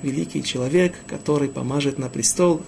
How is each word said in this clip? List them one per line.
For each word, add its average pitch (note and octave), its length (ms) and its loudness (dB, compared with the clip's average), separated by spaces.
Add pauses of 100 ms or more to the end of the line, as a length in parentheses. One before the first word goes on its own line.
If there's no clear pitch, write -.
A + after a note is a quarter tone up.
великий D3 400 -2
человек, D#3+ 500 2 (140)
который D3 400 0
помажет C3+ 500 -2
на B2+ 100 -4
престол. E3+ 600 2